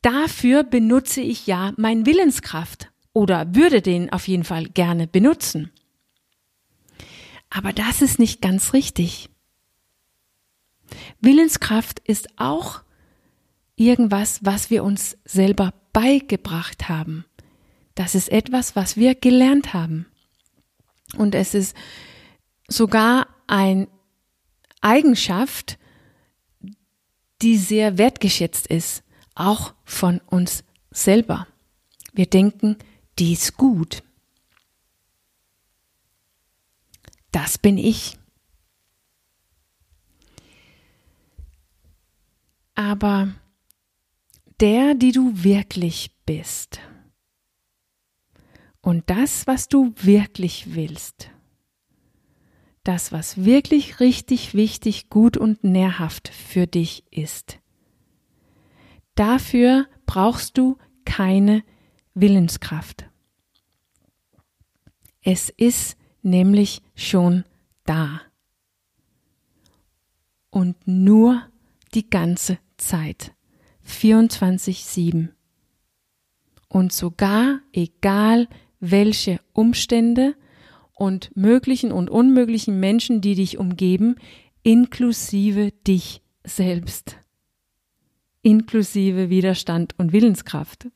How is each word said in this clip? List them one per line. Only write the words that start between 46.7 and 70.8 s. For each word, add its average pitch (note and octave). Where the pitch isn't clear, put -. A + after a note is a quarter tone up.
und E3+
das, A3+
was C4
du C4
wirklich F#3+
willst, -
das, F3+
was E3+
wirklich C#4+
richtig, B3
wichtig, G#3+
gut A3
und A3
nährhaft F#3
für -
dich E3+
ist, -
dafür B3
brauchst A3
du C4
keine G3+
Willenskraft. F3+
Es F#3
ist -
nämlich G3
schon F3+
da. D#3
Und F3+